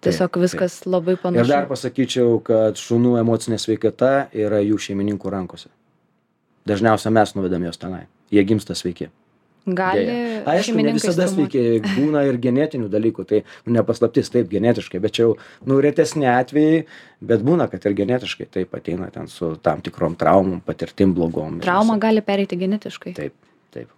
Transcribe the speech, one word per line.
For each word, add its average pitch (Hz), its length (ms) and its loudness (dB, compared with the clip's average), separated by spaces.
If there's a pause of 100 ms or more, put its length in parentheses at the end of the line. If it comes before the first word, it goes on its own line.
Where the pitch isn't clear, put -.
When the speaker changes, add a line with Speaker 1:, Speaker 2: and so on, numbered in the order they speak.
Speaker 1:
Tiesiog 180 300 0
Speaker 2:
taip. 175 120 0
Speaker 1:
viskas 180 440 0
labai 185 260 0
Speaker 2:
Ir 185 60 0
Speaker 1:
panašu. 170 300 0
Speaker 2:
dar 143 180 2
pasakyčiau, 123 760 0
kad 110 340 2
šunų 120 440 2
emocinė 113 380 0
sveikata 123 760 0
yra 104 320 0
jų 104 140 0
šeimininkų 98 520 -4
rankose. 92 380 -10 (1000)
Dažniausia 107 460 2
mes 107 220 4
nuvedam 90 300 -2
juos 82 140 -8
tenai. 90 260 -12 (280)
Jie 104 120 6
gimsta 98 300 -2
sveiki. - 340 -8 (600)
Speaker 1:
Gali 185 380 -2
Speaker 2:
Deja. 240 420 -4
Aišku, 151 60 2
ne 185 100 2
Speaker 1:
šeimininkai 147 320 0
Speaker 2:
visada 180 300 0
Speaker 1:
traumuoti. 151 340 0
Speaker 2:
sveiki, 113 380 2
būna 147 260 2
ir 127 160 0
genetinių 127 480 0
dalykų, 107 380 -2
tai, 104 160 0 (240)
nu, 120 80 0
ne 113 100 2
paslaptis, 117 480 0
taip, 120 160 2
genetiškai, 107 520 -2
bet 104 120 -2
čia 117 140 2
jau, 110 80 4 (320)
nu, 135 140 2
retesni 147 440 2
atvejai, 147 600 2 (340)
bet 107 240 0
būna, 151 260 2
kad 92 140 -12
ir 104 80 2
genetiškai 101 560 -4
taip 92 260 -6
ateina 90 380 -8
ten 82 160 -14
su 80 280 -6
tam 78 260 -2
tikrom 85 340 -4
traumom, 90 480 2
patirtim 90 480 0
blogom. 82 480 -2
Speaker 1:
Trauma 208 380 2
Speaker 2:
Viskas. - 20 -2
Speaker 1:
gali 220 220 2
pereiti 196 340 -4
genetiškai? 185 580 -6
Speaker 2:
Taip, - 200 -10 (420)
taip. 60 220 -14